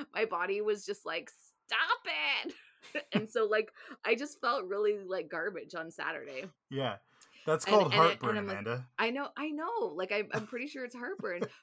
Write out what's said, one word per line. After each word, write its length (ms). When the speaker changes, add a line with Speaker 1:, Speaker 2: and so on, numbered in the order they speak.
Speaker 1:
my 120
body 360
was 240
just 200
like, 260
"Stop 760
it." 480
<laughs> 300
And 160
so, 180
like, 240
I 100
just 260
felt 240
really 400
like 240
garbage 460
on 160
Saturday. 540
Speaker 2:
Yeah. 300
That's 200
Speaker 1:
And, 0
Speaker 2:
called 260
Speaker 1:
and 140
it, 200
and 120
Speaker 2:
heartburn, 0
Speaker 1:
I'm 100
like, 120
Speaker 2:
Amanda. 380
Speaker 1:
I 140
know, 260
I 140
know. 440
Like, 160
I, 120
I'm 140
pretty 200
Speaker 2:
<laughs> 0
Speaker 1:
sure 180
it's 100
heartburn, 520